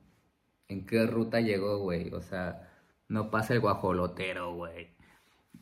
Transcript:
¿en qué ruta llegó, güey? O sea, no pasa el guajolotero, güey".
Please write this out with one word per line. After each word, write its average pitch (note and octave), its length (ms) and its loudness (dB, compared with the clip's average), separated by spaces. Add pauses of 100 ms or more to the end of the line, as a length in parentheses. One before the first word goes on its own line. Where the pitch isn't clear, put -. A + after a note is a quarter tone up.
(680)
¿en G2 180 -8
qué A2+ 220 4
ruta A2+ 320 2
llegó, G2+ 400 2
güey? F2 340 -2
O F2 80 -6
sea, F2+ 480 -6 (380)
no G#2+ 240 0
pasa A2 220 2
el A#2 80 4
guajolotero, F2+ 920 0
güey". E2+ 340 -10 (720)